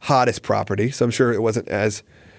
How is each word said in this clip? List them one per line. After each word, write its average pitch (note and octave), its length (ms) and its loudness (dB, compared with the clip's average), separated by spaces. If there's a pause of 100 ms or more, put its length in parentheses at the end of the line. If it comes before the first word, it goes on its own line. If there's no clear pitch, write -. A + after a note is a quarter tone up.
hottest B2+ 400 2
property, G2+ 500 -2
so B2 140 0
I'm A#2 60 0
sure A#2+ 200 2
it G#2+ 100 -2
wasn't A2+ 280 -2
as, G#2 340 -2 (360)